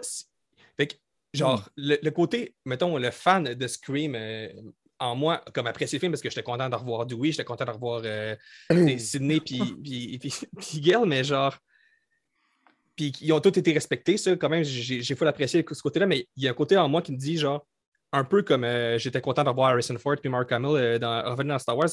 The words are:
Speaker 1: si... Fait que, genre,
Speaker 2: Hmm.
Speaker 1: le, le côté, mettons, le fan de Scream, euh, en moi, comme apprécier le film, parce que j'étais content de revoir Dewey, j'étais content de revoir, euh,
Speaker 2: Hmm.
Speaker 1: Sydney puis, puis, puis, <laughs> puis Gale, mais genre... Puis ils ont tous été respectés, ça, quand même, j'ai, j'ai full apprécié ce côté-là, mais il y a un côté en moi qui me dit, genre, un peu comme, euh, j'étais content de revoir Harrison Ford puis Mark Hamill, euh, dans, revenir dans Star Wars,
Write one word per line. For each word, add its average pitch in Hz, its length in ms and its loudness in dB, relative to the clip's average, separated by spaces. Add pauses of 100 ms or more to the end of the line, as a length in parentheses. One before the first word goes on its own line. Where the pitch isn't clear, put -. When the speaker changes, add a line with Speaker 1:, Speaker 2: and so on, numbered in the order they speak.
Speaker 1:
si... - 220 -10 (520)
Fait 147 100 0
que, - 80 -14 (380)
genre, 131 280 2
Speaker 2:
Hmm. - 160 -18
Speaker 1:
le, 143 260 2
le 151 80 0
côté, - 440 -2 (100)
mettons, 139 340 -2
le 123 100 0
fan 160 460 2
de 127 120 -4
Scream, 139 480 -4
euh, 110 320 -8 (520)
en 120 160 -4
moi, 151 280 0 (120)
comme 123 100 -2
apprécier 139 320 -4
le 131 40 -10
film, 180 100 0
parce 147 100 -4
que - 80 -6
j'étais - 140 -6
content 123 260 -4
de 120 60 -2
revoir 120 320 -4
Dewey, 127 240 -2
j'étais 139 120 -4
content 120 220 -6
de 120 60 -4
revoir, 117 340 -6
euh, 107 300 -6 (340)
Speaker 2:
Hmm. 160 300 6
Speaker 1:
Sydney 143 400 -2
puis, 131 200 -6 (240)
puis, 123 360 -8
puis, 143 140 -8 (180)
<laughs> - 80 -16
puis 151 220 -10
Gale, 214 260 6
mais 135 160 2
genre... 139 340 0 (1400)
Puis 147 160 -4 (100)
ils 156 120 2
ont 156 80 4
tous 190 160 6
été 175 160 4
respectés, 160 440 0
ça, 185 180 2
quand 160 140 0
même, 160 140 2
j'ai, 127 380 -4
j'ai 131 140 -4
full 160 120 2
apprécié 151 420 2
ce 147 120 -10
côté-là, 156 240 0
mais 147 300 0
il 135 80 -6
y 131 40 2
a 123 40 2
un - 20 -2
côté 151 240 4
en 165 100 6
moi 156 140 2
qui 156 100 -6
me 131 60 -6
dit, 147 200 -4
genre, 143 280 -2 (480)
un 135 100 2
peu 196 180 4
comme, 135 220 4
euh, 120 340 2
j'étais 127 220 -4
content 139 240 0
de 139 60 2
revoir 131 220 4
Harrison 120 260 0
Ford 143 180 -2
puis 143 140 -4
Mark 123 220 0
Hamill, 139 260 2
euh, 117 200 2
dans, 117 320 -2
revenir 139 260 -2
dans 131 40 -2
Star 120 180 -2
Wars, 160 160 2